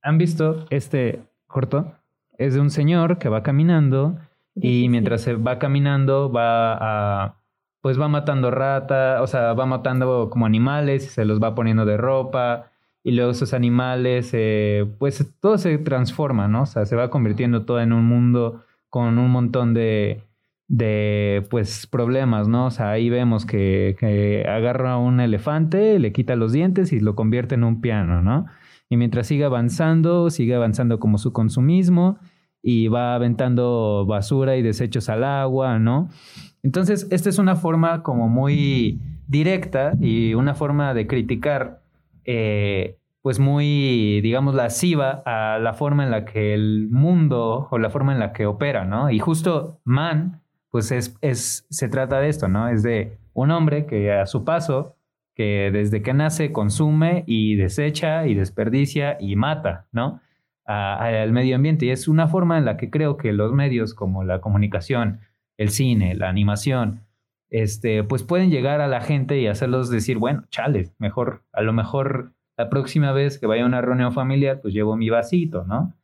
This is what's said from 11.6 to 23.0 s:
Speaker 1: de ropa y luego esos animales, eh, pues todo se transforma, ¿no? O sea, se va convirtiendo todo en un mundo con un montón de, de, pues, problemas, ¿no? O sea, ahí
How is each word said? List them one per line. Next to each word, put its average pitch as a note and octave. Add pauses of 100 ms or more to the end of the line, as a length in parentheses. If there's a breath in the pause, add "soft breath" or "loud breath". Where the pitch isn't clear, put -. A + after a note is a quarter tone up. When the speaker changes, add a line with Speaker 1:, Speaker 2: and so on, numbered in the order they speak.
Speaker 1:
de G#2
ropa A#2+ (320 loud breath)
y B2
luego B2
esos B2
animales, B2+
eh, G#2+ (120)
pues C#3
todo G#3
se E3
transforma, C3
¿no? A2+
O C#3
sea, G#2+
se A#2
va B2
convirtiendo A#2
todo A#2+
en A#2
un A#2
mundo A#2+ (240 loud breath)
con A#2
un B2+
montón B2
de, G#2+ (460)
de, G#2
pues, A2
problemas, A#2+
¿no? B2
O B2+
sea, A2+
ahí A#2